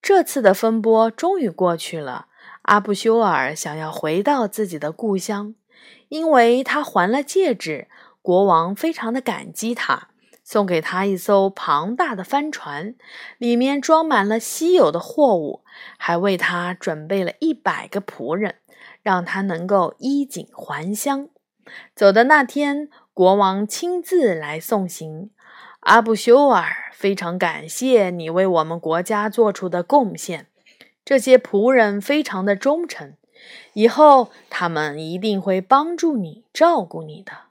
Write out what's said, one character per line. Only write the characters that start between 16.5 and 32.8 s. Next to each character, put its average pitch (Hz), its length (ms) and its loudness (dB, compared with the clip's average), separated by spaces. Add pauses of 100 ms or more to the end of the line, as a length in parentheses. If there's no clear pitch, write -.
准 156 340 -8
备 190 160 -2
了 170 160 -6
一 320 140 -2
百 202 340 -6
个 196 140 -8
仆 147 340 -8
人， 202 200 -6 (460)
让 180 220 -2
他 190 180 -6
能 175 260 -6
够 190 300 0
衣 277 280 -2
锦 175 280 -14
还 156 400 -10
乡。 277 360 -6 (680)
走 202 160 6
的 226 140 6
那 294 180 6
天， 294 460 -4 (240)
国 185 220 4
王 202 320 0
亲 349 340 -6
自 311 320 0
来 156 260 -8
送 190 280 -4
行。 160 440 -14 (500)
“阿 226 200 6
布 226 120 0
修 240 340 6
尔， 196 180 4 (280)
非 202 220 -2
常 180 220 -8
感 160 300 -4
谢 233 420 2
你 170 200 -8
为 180 180 2
我 170 160 2
们 165 140 -6
国 165 240 -2
家 208 280 -4
做 214 220 2
出 190 160 -8
的 175 160 -4
贡 214 340 2
献， 151 300 -12 (560)
这 269 160 2
些 254 180 6
仆 233 340 2
人 208 280 2
非 285 240 0
常 190 220 -6
的 202 100 2
忠 302 320 -2